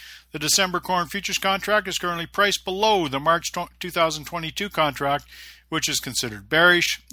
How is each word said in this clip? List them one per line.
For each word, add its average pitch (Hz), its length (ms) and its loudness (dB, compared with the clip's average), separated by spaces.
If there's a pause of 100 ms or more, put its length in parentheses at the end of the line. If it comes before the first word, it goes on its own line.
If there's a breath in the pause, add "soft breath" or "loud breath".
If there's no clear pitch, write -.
(320 loud breath)
The 156 60 -8
December 175 420 2
corn 175 280 0
futures 196 280 -4
contract 196 520 0
is 175 100 -4
currently 170 280 -4
priced - 380 -6
below 196 440 2
the 139 120 -4
March 165 300 0
tw-, 175 180 -6 (120)
two 180 100 -8
thousand 156 340 0
twenty-two 170 460 -6
contract, 143 560 0 (420 loud breath)
which 156 220 -2
is 135 100 -2
considered 107 480 -6
bearish. 175 540 6 (100)